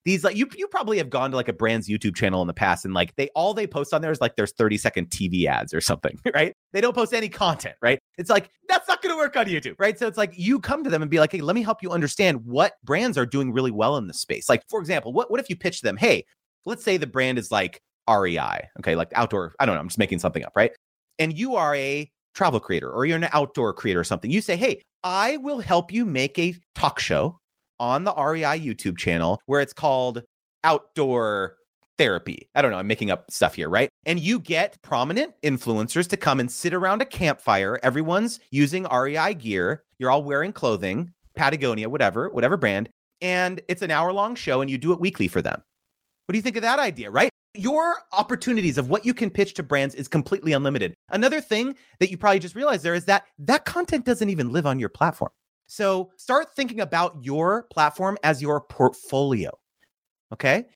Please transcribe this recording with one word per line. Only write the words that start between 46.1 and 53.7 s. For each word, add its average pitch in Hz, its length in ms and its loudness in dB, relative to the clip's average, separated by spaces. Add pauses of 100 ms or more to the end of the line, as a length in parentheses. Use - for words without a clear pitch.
What 180 60 -6
do 220 40 2
you 220 40 -2
think 214 140 -4
of 220 80 -6
that 240 160 2
idea, 131 320 -2
right? 156 180 4 (240)
Your 302 440 0 (160)
opportunities 208 640 0
of 131 120 0
what 208 160 0
you 247 80 2
can 233 160 -2
pitch 196 260 0
to 180 80 -6
brands 139 320 0
is 139 120 -8
completely 160 460 0
unlimited. 135 400 0 (160)
Another 254 300 2
thing 247 360 -2 (240)
that 185 100 2
you 185 80 -10
probably 202 220 4
just 170 160 -12
realized 247 280 0
there 170 120 0
is 175 100 -4
that 196 200 4 (140)
that 233 260 2
content 339 400 -2